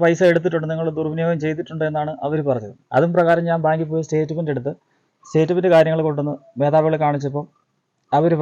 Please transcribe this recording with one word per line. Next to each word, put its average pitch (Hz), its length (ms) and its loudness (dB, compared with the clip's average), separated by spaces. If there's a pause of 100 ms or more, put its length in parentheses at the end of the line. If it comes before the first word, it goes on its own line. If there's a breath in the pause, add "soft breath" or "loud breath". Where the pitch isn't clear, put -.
പൈസ 165 160 2 (100)
എടുത്തിട്ടുണ്ട്, 165 400 0
നിങ്ങൾ 160 160 -4 (120)
ദുർവിനിയോഗം 165 460 -2
ചെയ്തിട്ടുണ്ട് 160 460 -4
എന്നാണ് 151 220 -4 (140)
അവര് 156 220 -2
പറഞ്ഞത്. 110 260 -4 (220)
അതും 165 200 4
പ്രകാരം 170 340 2
ഞാൻ 165 160 0
ബാങ്കിൽ 160 260 0
പോയി 160 140 -2
സ്റ്റേറ്റ്മെന്റ് 156 480 -4
എടുത്ത് 131 180 -4 (540)
സ്റ്റേറ്റ്മെന്റ് 175 480 2
കാര്യങ്ങൾ 160 320 4
കൊണ്ടുവന്ന് 147 280 -4 (260)
മേധാവികളെ 156 440 2
കാണിച്ചപ്പോൾ 143 400 -2 (680)
അവര് 160 300 2